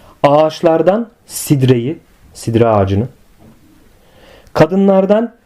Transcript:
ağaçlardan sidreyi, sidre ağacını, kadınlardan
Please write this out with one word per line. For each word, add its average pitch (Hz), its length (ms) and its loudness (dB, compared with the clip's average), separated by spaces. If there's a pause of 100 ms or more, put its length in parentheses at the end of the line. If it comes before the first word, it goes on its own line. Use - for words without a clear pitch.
(220)
ağaçlardan 160 880 0 (180)
sidreyi, 131 720 -2 (360)
sidre 113 340 -2
ağacını, 101 400 0 (1400)
kadınlardan 196 840 0 (120)